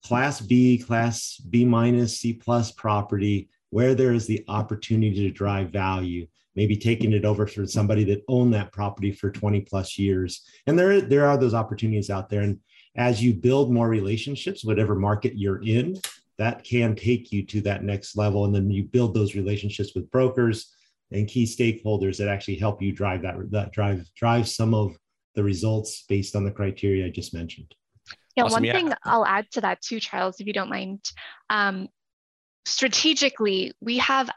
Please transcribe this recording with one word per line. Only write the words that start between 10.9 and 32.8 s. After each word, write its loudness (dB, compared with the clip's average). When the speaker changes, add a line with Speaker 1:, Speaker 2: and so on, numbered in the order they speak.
Speaker 1:
there 4
are 4
those 2
opportunities -2
out -6
there. 0
And -2
as 2
you 4
build 4
more 4
relationships, -4
whatever 0
market 0
you're -2
in, 0
that -2
can 2
take 0
you -2
to -4
that -2
next -6
level. 2
And 2
then 2
you 0
build 2
those 0
relationships -4
with -6
brokers 0
and 0
key 0
stakeholders -2
that -2
actually -4
help -2
you -2
drive -4
that, -8
that -4
drive, -2
drive 2
some 0
of 0
the 0
results -2
based -2
on 0
the -2
criteria -2
I -4
just -10
mentioned. -12
Speaker 2:
Yeah, 2
Speaker 3:
Awesome. 2
Speaker 2:
one 2
Speaker 3:
Yeah. 2
Speaker 2:
thing 0
I'll 2
add -2
to -4
that -2
too, -8
Charles, -6
if -10
you -6
don't -6
mind. -10
Um, -2
strategically, 0